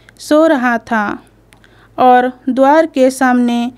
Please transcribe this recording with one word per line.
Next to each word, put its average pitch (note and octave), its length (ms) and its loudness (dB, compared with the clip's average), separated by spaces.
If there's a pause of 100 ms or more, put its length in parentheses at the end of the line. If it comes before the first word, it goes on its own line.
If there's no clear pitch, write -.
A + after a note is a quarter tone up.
(180)
सो D#4 300 0
रहा B3 300 0
था A3 420 -6 (800)
और B3+ 400 2 (100)
द्वार C4+ 360 2
के C4 260 0
सामने B3 680 -2